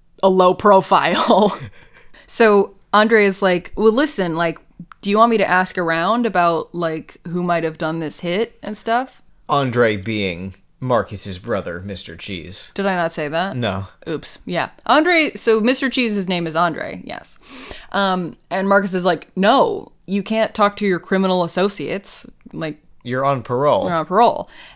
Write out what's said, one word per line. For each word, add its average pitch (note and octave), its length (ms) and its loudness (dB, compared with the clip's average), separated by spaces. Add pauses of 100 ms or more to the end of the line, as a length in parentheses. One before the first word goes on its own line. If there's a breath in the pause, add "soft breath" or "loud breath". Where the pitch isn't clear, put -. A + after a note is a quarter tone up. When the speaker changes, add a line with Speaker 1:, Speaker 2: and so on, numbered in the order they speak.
(240)
Speaker 1:
a F#3+ 60 6
low F#3 240 6
profile." F#3+ 1120 4
<laughs> - 60 -14 (580 soft breath)
So G#3 460 4 (180)
Andre G#3+ 340 6
is G3 180 0
like, F3+ 320 0
"Well, G#3+ 160 4
listen, G#3+ 440 0
like, E3 220 -2 (460)
do G3 80 -2
you G3+ 80 2
want A#3 100 6
me A3+ 80 2
to F#3+ 100 2
ask F#3 300 0
around F3+ 480 0
about, F3 480 0
like, D#3+ 440 -6 (100)
who F3 160 -4
might E3+ 200 -2
have D#3+ 140 -6
done E3 220 -4
this D3+ 220 -10
hit F3+ 420 -4
and G#3+ 120 -10
stuff?" A#3+ 460 -4 (260)
Speaker 2:
Andre A#2+ 480 2
being F#2+ 600 -6 (240)
Marcus's G#2+ 580 -4
brother, F#2 440 -6
Mister F#2+ 360 -12
Cheese. F2+ 560 -12
Speaker 1:
Did G3 140 -4
I G3 80 -2
not E3 180 -4
say D#3 140 -6
that? E3 280 -4
Speaker 2:
No. G2 300 -4 (240)
Speaker 1:
Oops. - 380 -10
Yeah. F3 220 -4 (180)
Andre, D#4 480 2
so A3 260 2
Mister C4 260 0
Cheese's G#3+ 400 -2
name F3 200 -2
is D#3 80 -6
Andre, - 500 -4
yes. - 320 -14 (540 loud breath)
Um, F#3 460 -2 (120)
and F#3+ 180 -2
Marcus G3 280 2
is F3+ 100 -2
like, F3 220 0 (100)
"No, G#3 540 2 (160)
you G3 160 -2
can't A3 320 -2
talk G3+ 220 2
to G3+ 100 -2
your F3 120 0
criminal F#3 440 0
associates. F3+ 800 -4 (280)
Like, D#3 280 -10 (220)
Speaker 2:
You're B2+ 200 -4
on C#3 200 0
parole." B2+ 420 2
Speaker 1:
you're F3+ 80 -2
on D#3+ 140 -2
parole. G3+ 420 2 (260 loud breath)